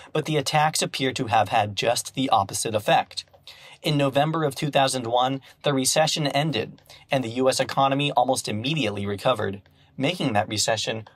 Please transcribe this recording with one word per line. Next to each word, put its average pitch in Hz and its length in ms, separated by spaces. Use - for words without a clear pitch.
But 156 120
the 151 120
attacks 151 460
appear 135 300
to 113 160
have 107 220
had 104 260
just - 380
the 131 160
opposite 107 440
effect. 107 500
In 151 140
November 143 460
of 143 140
two 151 140
thousand 131 360
one, 127 340
the 147 100
recession 151 540
ended, 139 560
and 135 140
the 113 80
U 131 180
S 131 120
economy 139 500
almost 127 380
immediately 107 580
recovered, 101 560
making 156 360
that 131 160
recession 113 680